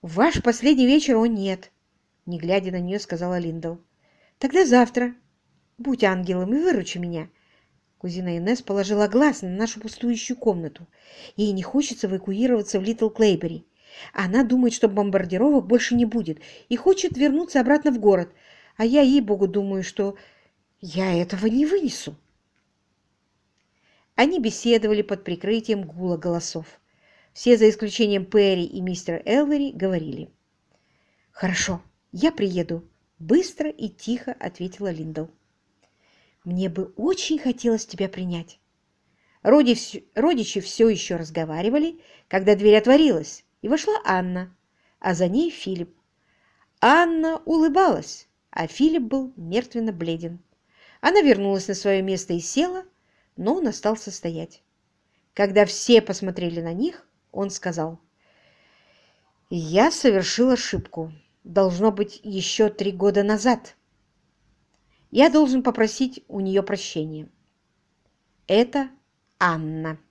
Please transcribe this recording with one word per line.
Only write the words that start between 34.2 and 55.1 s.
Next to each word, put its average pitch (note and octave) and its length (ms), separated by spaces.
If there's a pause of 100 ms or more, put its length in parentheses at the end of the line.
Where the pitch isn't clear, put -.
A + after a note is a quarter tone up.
ответила F3+ 520
Линдл. D#3+ 340 (1160)
«Мне F3+ 260
бы F#3 260
очень D#4+ 440
хотелось A#3 480
тебя F#3+ 200
принять». F3+ 520 (840)
Роди B3 320
вс-, - 300 (100)
родичи A#3+ 460
все A3+ 300
еще F3+ 280
разговаривали, E3+ 840 (280)
когда F#3+ 260
дверь G#3 240
отворилась, A#3 640 (200)
и G3 40
вошла D#4 280 (100)
Анна, F3+ 500 (440)
а F#3 160
за F3+ 120
ней C#4+ 220
Филипп. F3 480 (840)
Анна D#4+ 640
улыбалась, D#4+ 840 (240)
а E3 160
Филипп D#4 360
был C4 340
мертвенно A3 540
бледен. E3 480 (640)
Она F#4 200
вернулась G3 460
на G3+ 60
свое G3 300
место F#3 300
и E3+ 60
села, F4+ 440 (540)
но G3+ 180
он E4+ 120
остался G#3+ 440
стоять. E3 500 (720)